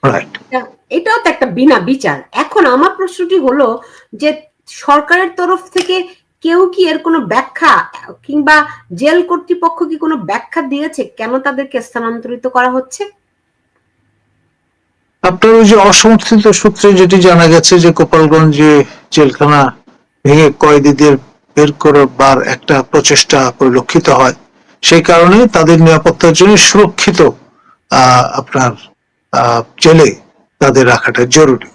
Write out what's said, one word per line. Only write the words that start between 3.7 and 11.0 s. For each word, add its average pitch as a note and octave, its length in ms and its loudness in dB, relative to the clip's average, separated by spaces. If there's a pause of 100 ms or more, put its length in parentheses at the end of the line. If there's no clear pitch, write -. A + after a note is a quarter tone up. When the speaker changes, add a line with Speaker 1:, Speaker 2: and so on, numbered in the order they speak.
Speaker 2:
যে D4+ 300 -6 (240)
সরকারের E4+ 720 -2
তরফ F4+ 340 -6
থেকে F4+ 380 -6 (360)
কেউ F4 240 0
কি F4+ 200 -2
এর D#4 100 -4
কোনো E4 220 -4
ব্যাখ্যা A#3+ 680 -4 (340)
কিংবা D4 440 -2 (280)
জেল D#4+ 320 0
কর্তৃপক্ষ F4 580 -6
কি D#4 120 -10
কোনো D#4 200 -6
ব্যাখ্যা A3+ 460 -8
দিয়েছে C#4 420 -8